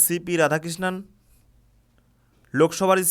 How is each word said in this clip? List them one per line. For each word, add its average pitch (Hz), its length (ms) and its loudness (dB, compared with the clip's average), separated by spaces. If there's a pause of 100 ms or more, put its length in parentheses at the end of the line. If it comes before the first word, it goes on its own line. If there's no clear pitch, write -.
সিপি 175 360 -4
রাধাকৃষ্ণন। 165 540 -2 (1600)
লোকসভার 165 440 2 (140)